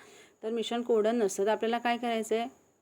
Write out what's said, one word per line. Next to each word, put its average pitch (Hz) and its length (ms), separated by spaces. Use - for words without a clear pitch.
तर 220 60
मिश्रण 233 320
कोरडं 226 360
नसतं. 196 280
तर 214 60
आपल्याला 226 260
काय 240 200
करायचं 226 380
आहे, 233 260